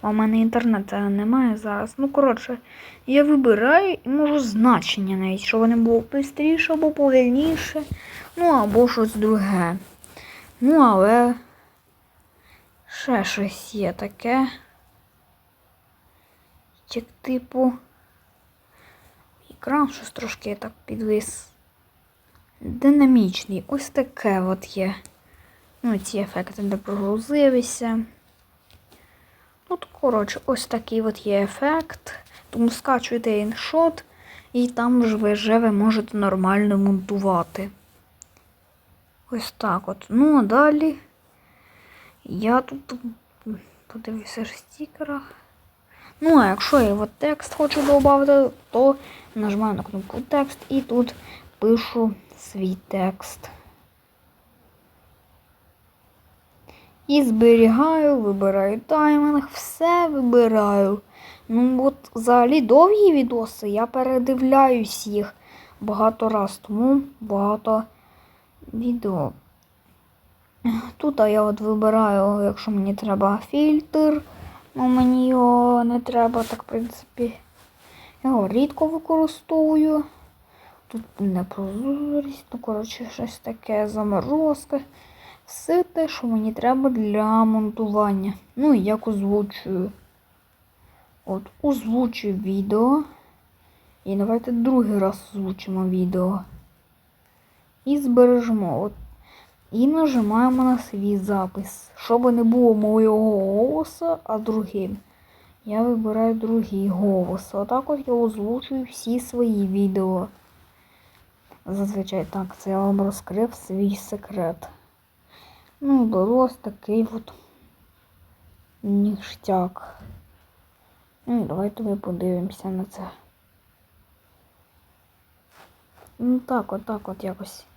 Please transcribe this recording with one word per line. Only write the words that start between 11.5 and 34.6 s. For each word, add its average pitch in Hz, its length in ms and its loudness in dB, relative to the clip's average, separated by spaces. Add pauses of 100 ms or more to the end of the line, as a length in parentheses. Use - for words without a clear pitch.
ще 226 380 -2
щось - 500 -8
є 190 180 -4
таке. 240 560 -2 (2500)
Як 233 100 -8 (160)
типу, 254 520 -2 (1800)
екран 277 380 -2
щось - 220 -14
трошки - 440 -12
так 220 180 -14 (120)
підвис. 214 680 -6 (1120)
Динамічний. 247 1040 2
Ось 277 240 -8
таке - 500 -2
от 185 360 -6
є. 190 180 -4 (880)
Ну, 226 160 -2
ці 196 200 -8
ефекти 196 440 -8
не 196 140 -4
прогрузилися. 226 1200 -2 (1700)
Ну, 359 60 -6
то, - 100 -16 (140)
коротше, 220 460 -2
ось 247 200 -4
такий 226 360 -4
от 220 240 -4
є 202 160 0
ефект. 302 720 -4 (360)
Тому 233 200 0
скачуйте 233 680 -2
іншот, 311 640 -2 (480)
і 247 160 0